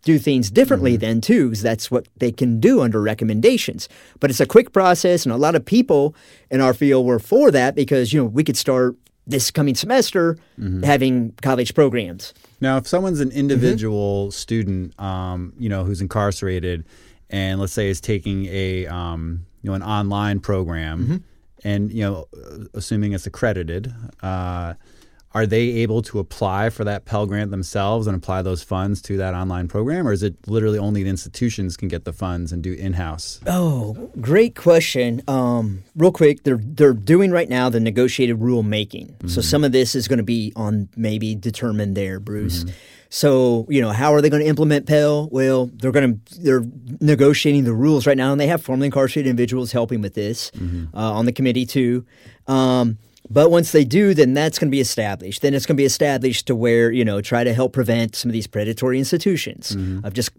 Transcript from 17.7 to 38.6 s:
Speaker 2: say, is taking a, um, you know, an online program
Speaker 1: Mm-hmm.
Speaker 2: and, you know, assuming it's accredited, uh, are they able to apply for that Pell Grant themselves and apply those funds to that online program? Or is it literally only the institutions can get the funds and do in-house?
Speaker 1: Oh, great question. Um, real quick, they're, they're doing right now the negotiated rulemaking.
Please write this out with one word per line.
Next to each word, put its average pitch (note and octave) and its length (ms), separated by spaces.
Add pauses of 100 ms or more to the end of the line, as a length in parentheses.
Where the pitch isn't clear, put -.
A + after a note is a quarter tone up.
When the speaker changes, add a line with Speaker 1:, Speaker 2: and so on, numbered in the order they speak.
Speaker 2:
say, G#2 160
is F#2+ 120
taking G2 460
a, F#2 420
um, E2+ 580 (160)
you G2+ 80
know, F#2+ 40
an F#2+ 100
online G#2 560
program E2 640
Speaker 1:
Mm-hmm. D3 120 (480)
Speaker 2:
and, G2+ 280
you A2 100
know, G2 240 (480)
assuming G#2 380
it's F#2+ 140
accredited, G2 640 (300)
uh, F2+ 520 (600)
are A2 120
they A2 160 (180)
able A2+ 220
to - 160
apply G2 500
for A2+ 160
that G2+ 220
Pell G#2+ 180
Grant G#2 260
themselves G2+ 560
and G2+ 80
apply F#2 280
those F2+ 200
funds G2 380
to - 160
that F#2+ 160
online F2+ 340
program? C#3 400
Or A2 60
is G2 100
it G2+ 120 (120)
literally G#2+ 320
only G2+ 260
the F#2+ 40
institutions G2 640
can G2 140
get E2+ 160
the F2+ 80
funds F2 400
and F2 100
do F2+ 120
in-house? F2 720
Speaker 1:
Oh, D3+ 640 (100)
great F#3+ 340
question. C3+ 720
Um, A#2+ 580 (120)
real E3 160
quick, D3 300
they're, C3 200
they're C#3+ 300
doing D#3+ 380
right E3+ 180
now B2+ 220
the A#2 100
negotiated A#2 600
rulemaking. G#2+ 640 (160)